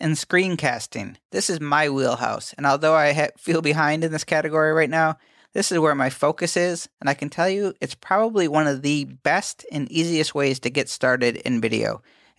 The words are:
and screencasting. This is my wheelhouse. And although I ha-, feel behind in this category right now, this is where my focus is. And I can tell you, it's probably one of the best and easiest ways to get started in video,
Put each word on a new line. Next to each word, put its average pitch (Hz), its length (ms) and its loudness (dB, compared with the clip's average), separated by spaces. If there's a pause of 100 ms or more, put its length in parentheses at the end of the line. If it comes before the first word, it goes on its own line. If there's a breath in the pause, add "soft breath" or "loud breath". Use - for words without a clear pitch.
and 156 140 0
screencasting. 143 1000 -2 (160)
This 190 180 -2
is 165 120 -2
my 147 260 2
wheelhouse. 123 720 -2
And 143 80 -6
although 151 300 4
I 147 180 4
ha-, 151 240 0
feel 165 240 0
behind 151 420 0
in 160 80 -2
this 156 140 -6
category 156 480 0
right 156 160 2
now, 160 280 2 (360 soft breath)
this 202 180 -2
is 175 80 2
where 151 160 4
my 135 140 2
focus 156 480 0
is. 175 320 -2 (100)
And - 100 0
I - 40 2
can 147 160 -6
tell 175 200 0
you, 196 300 -2
it's - 160 -6
probably 202 540 0
one 151 180 2
of 139 140 -2
the 147 240 0
best 143 680 -2
and 143 180 -4
easiest 160 460 0
ways 135 240 0
to 127 100 -4
get 135 200 -2
started 123 480 2
in 120 240 -2
video, 110 400 0 (360 soft breath)